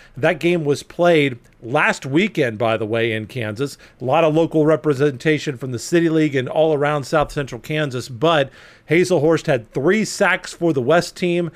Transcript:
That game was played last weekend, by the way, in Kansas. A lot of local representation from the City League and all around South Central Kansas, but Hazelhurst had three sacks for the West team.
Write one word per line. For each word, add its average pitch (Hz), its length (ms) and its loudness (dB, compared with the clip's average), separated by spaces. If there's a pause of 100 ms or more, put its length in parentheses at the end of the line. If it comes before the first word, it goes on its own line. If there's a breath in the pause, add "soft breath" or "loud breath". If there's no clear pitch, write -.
(180 loud breath)
That 156 220 0
game 170 260 0
was 139 180 -2
played 151 560 2 (220)
last 151 440 -2
weekend, 139 520 0
by 113 200 0
the 110 80 -4
way, 113 260 0
in 110 160 -4
Kansas. 117 500 -6 (220 loud breath)
A - 60 -8
lot 151 180 2
of 156 100 4
local 160 320 2
representation 147 920 0
from 127 140 -10
the 117 80 -6
City 170 300 2
League 156 260 2
and 131 140 -2
all 160 240 2
around 147 300 0
South 147 280 -2
Central 131 300 -8
Kansas, 143 480 -6
but 139 400 0 (400 loud breath)
Hazelhurst 165 580 2
had 127 260 -2
three 185 320 2
sacks 180 480 -2
for 170 200 0
the 135 80 0
West 160 340 2
team. 175 400 -2